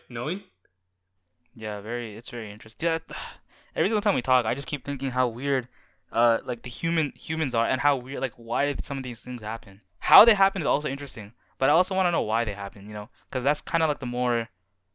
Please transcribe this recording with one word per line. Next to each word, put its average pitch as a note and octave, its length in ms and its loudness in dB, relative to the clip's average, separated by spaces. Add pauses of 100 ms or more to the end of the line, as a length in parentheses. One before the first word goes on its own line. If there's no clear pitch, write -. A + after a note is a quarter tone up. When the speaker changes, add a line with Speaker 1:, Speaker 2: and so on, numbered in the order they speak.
Speaker 1:
knowing? C#3+ 360 -6 (1120)
Speaker 2:
Yeah, G#2+ 260 -8
very, A2+ 340 -6
it's A#2 140 -12
very A2 220 -8
interesting. G#2+ 360 -8
Yeah, E3+ 120 -2 (100)
<sighs> - 640 -14
every F#3 140 0
single A3 120 0
time G3+ 140 2
we F3 60 0
talk, B2+ 240 4
I A2+ 80 0
just C3+ 140 -6
keep - 180 -8
thinking C3+ 260 -4
how B2+ 160 2
weird, B2+ 400 -2 (440)
uh, A#2 340 4
like, B2 180 -4
the A#2 60 -10
human, E3 460 -2
humans D#3 400 -4
are A#2 100 2
and B2+ 160 0
how D3 160 4
weird, B2+ 240 -8
like, C3 140 -2
why A#2+ 300 -2
did C#3+ 200 0
some C#3 120 -4
of C3+ 60 -4
these A#2+ 160 -8
things B2 220 -8
happen? G#2 400 -10 (180)
How F3 260 10
they A3 100 8
happen G3 260 2
is D3 60 -2
also C#3 220 0
interesting, B2+ 440 -8 (240)
but C3+ 120 2
I D3 40 6
also F3+ 220 4
wanna F#3 160 2
know E3 100 0
why A2+ 240 0
they G#2+ 80 -4
happen, G2 340 -10
you G#2+ 60 -10
know? G#2 160 -10 (220)
'Cause B2+ 120 -2
that's C#3+ 180 2
kinda, E3 260 0
like, D3 120 -2
the B2+ 60 -6
more, B2 440 0 (460)